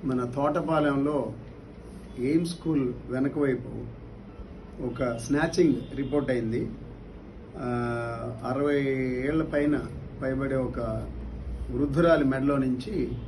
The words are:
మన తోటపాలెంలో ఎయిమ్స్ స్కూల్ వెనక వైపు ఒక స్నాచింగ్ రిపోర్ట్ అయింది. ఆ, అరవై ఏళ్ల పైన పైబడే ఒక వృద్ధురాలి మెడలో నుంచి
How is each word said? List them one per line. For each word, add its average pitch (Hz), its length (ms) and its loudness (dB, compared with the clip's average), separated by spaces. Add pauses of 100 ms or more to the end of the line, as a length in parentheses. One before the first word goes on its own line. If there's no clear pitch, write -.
మన 127 200 0
తోటపాలెంలో 143 1080 2 (840)
ఎయిమ్స్ 160 320 2
స్కూల్ 139 420 0 (160)
వెనక 135 300 0
వైపు 131 300 2 (1120)
ఒక 120 340 0
స్నాచింగ్ 156 580 4 (200)
రిపోర్ట్ 131 360 0
అయింది. 120 400 0 (880)
ఆ, 117 880 -2
అరవై 139 380 2 (440)
ఏళ్ల 156 160 2
పైన 147 380 2 (420)
పైబడే 135 340 0
ఒక 117 520 -2 (640)
వృద్ధురాలి 147 540 6
మెడలో 135 320 4
నుంచి 127 540 0 (180)